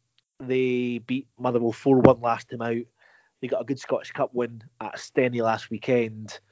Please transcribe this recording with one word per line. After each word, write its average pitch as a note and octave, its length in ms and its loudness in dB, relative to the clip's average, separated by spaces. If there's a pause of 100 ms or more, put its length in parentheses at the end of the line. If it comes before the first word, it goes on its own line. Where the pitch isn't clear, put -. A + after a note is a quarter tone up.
(400)
They B2 600 0
beat B2+ 280 -6 (120)
Motherwell A#2+ 320 0
four C3+ 280 4
one B2 220 8
last A#2 280 -2
time A#2+ 120 -10
out. A#2 240 -4 (560)
They C3+ 60 -6
got A#2+ 140 -2
a A#2 40 -8
good C3+ 140 -4
Scottish - 320 -4
Cup - 220 -4
win A#2+ 300 -4 (180)
at G#2+ 160 -10
Steny B2 440 0
last A2+ 280 0
weekend. A2 680 -2 (120)